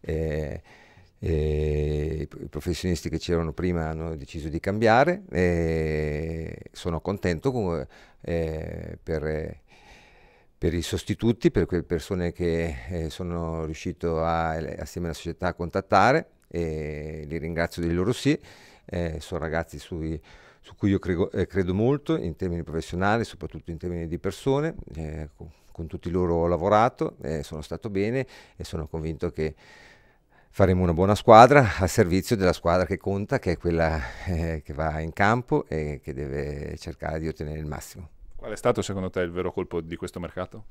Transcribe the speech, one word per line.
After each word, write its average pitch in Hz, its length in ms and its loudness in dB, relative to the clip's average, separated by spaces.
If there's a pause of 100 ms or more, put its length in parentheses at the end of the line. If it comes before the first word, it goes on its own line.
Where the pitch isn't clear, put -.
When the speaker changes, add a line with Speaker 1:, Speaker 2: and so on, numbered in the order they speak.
Speaker 1:
eh, 78 600 -4 (580)
eh, 76 1080 0
i, - 140 -14
i - 60 -10
professionisti 85 600 -2
che 80 100 -4
c'erano 82 340 -2
prima 87 340 0
hanno 80 280 -6
deciso 73 340 -10
di 78 100 -4
cambiare, 117 720 4
e 80 1300 0 (140)
sono 85 280 -4
contento 90 520 -2
con, 87 340 -2 (360)
eh, 80 800 -4
per, 78 580 -4 (1000)
per 80 160 0
i 87 80 0
sostituti, 107 680 0
per 90 140 2
quelle 85 180 -2
persone 87 500 -2
che, 82 420 0 (140)
eh, 82 200 -4
sono 82 540 -6
riuscito 80 580 -4
a, 82 360 0
assieme 82 500 -8
alla 80 80 -4
società, 85 320 -6
a 85 60 -2
contattare, 98 760 4 (180)
e 78 800 -6
li 76 100 -6
ringrazio 85 440 -2
del 82 140 0
loro 92 160 2
sì. 139 260 0 (540)
Eh, 85 300 -4
sono 85 180 -6
ragazzi 78 400 -4
sui, 80 400 -6 (420)
su - 140 -20
cui 104 160 2
io 95 80 4
credo, 90 320 -2
eh, 95 160 -2
credo 92 260 0
molto 139 440 0
in 82 180 -4
termini 85 280 -4
professionali, 90 600 -2
soprattutto - 480 -10
in 80 60 -8
termini 85 300 -6
di 82 120 -6
persone. 139 560 -2 (200)
Eh, 78 400 -8
con, 80 140 -18 (220)
con 82 160 -10
tutti 87 220 -10
loro 87 260 2
ho 82 120 4
lavorato, 104 760 2
eh, 76 220 -4
sono 76 180 -10
stato 85 280 -10
bene 110 360 -2 (300)
e - 80 -12
sono 80 240 -8
convinto 80 440 -6
che 78 240 -4 (960)
faremo 92 320 4
una 85 100 4
buona 95 220 4
squadra 117 640 12
al 95 120 2
servizio 95 460 2
della 92 180 4
squadra 87 320 2
che 98 120 -2
conta, 101 420 -2
che 90 140 0
è 78 40 -2
quella, 80 420 2 (260)
eh, 82 380 -2
che - 100 -12
va 78 260 -2
in 80 140 -6
campo 120 540 2
e 76 360 -4
che 76 100 -10
deve 71 640 -6
cercare 78 420 -8
di 80 80 -4
ottenere 78 320 -8
il 78 60 -8
massimo. - 440 -12 (260)
Speaker 2:
Qual - 160 -10
è 104 40 -6
stato 113 260 2
secondo 95 280 -4
te 92 100 -2
il 87 120 0
vero 87 200 -2
colpo 90 300 -4
di 82 140 -8
questo 90 240 -10
mercato? 90 520 -8